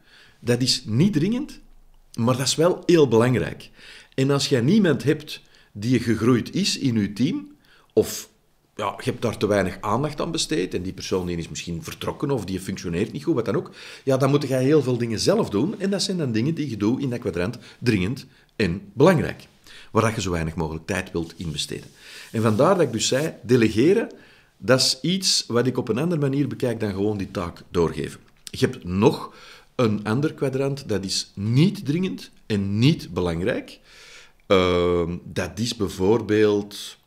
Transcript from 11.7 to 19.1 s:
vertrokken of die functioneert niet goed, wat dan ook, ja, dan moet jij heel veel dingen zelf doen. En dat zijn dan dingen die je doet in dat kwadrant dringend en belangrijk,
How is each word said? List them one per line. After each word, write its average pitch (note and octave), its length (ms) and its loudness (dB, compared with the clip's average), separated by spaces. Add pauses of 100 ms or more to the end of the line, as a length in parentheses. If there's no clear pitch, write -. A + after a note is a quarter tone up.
vertrokken - 480 -6
of B2 140 -2
die F#2 160 -6
functioneert F2+ 520 -4
niet - 120 -10
goed, E3+ 100 0
wat B2 100 -2
dan G2+ 120 -2
ook, - 140 -6 (340)
ja, C3+ 120 2
dan C3+ 140 2
moet C#3 180 2
jij C3 140 0
heel C#3+ 200 4
veel B2 160 0
dingen A2+ 200 -2
zelf C#3+ 320 2
doen. B2 300 0
En G3 100 -2
dat G3 120 -2
zijn F#3+ 140 -4
dan C#3+ 160 -2
dingen A#2+ 220 0
die D3 160 -4
je A2+ 60 -6
doet A2 240 0
in C#3 100 -4
dat A#2 80 -4
kwadrant G2 400 -4 (200)
dringend A2 480 -2 (300)
en F#2+ 260 0 (100)
belangrijk, C3+ 540 2 (440)